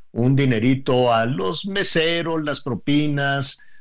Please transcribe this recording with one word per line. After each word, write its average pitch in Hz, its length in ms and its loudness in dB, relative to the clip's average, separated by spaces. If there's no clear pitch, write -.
un 127 200 4
dinerito 127 760 2
a 113 120 2
los 175 400 -4
meseros, 165 760 -2
las 147 200 -4
propinas, 139 1000 -2